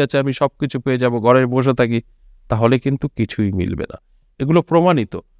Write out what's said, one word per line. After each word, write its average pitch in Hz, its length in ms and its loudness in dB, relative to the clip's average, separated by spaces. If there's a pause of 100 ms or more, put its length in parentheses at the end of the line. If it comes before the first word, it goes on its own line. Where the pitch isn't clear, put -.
আছে, 143 180 -2
আমি 135 140 -2
সব 139 260 -2
কিছু 143 200 -4
পেয়ে 127 240 -2
যাব, 120 160 2
ঘরে 120 260 4
বসে 127 280 0
থাকি, 117 260 0 (500)
তাহলে 117 300 2
কিন্তু 139 260 -4 (100)
কিছুই 107 360 -2
মিলবে 90 380 -4
না। - 80 -16 (420)
এগুলো 156 220 2
প্রমাণিত। 165 520 0 (260)